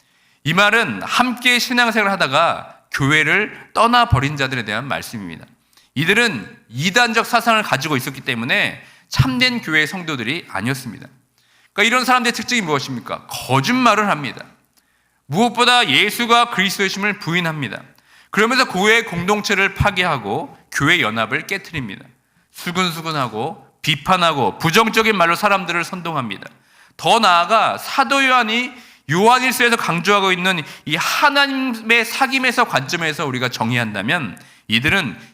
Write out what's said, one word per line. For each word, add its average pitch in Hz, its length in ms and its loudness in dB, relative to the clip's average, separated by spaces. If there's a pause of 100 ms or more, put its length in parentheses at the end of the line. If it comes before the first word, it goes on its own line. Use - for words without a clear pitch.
(440)
이 156 100 0
말은 196 480 2
함께 247 560 0
신앙생활을 226 540 0
하다가 147 640 0 (160)
교회를 156 840 0
떠나버린 226 640 2
자들에 131 260 -2
대한 107 240 -4
말씀입니다. 87 560 -8 (500)
이들은 165 640 0 (120)
이단적 208 580 0
사상을 226 360 2
가지고 147 340 -2
있었기 131 260 -6
때문에 127 600 -2 (260)
참된 254 520 0
교회 156 260 0
성도들이 156 640 -6
아니었습니다. 117 560 -8 (680)
그러니까 202 80 2
이런 233 240 2
사람들의 247 260 2
특징이 233 300 -2
무엇입니까? 135 640 -4
거짓말을 208 840 2
합니다. 147 360 -4 (840)
무엇보다 233 640 2
예수가 233 600 2
그리스도의 190 380 -2
심을 196 300 -4
부인합니다. 156 640 -4 (480)
그러면서 240 360 2
교회 214 360 4
공동체를 196 720 0
파괴하고 170 840 -2 (160)
교회 156 280 2
연합을 113 460 -2
깨트립니다. 151 580 -8 (460)
수근수근하고 160 1160 -6 (160)
비판하고 156 760 2
부정적인 220 580 2
말로 170 180 4
사람들을 175 500 0
선동합니다. 160 600 -8 (500)
더 185 220 2
나아가 180 580 4
사도 277 500 0
요한이 247 460 0 (380)
요한일서에서 240 640 2
강조하고 190 560 0
있는 180 300 -2 (220)
이 151 120 -4
하나님의 262 1080 0
사귐에서 254 640 0
관점에서 160 580 -4
우리가 127 220 -2
정의한다면 117 880 -4 (300)
이들은 135 480 0 (180)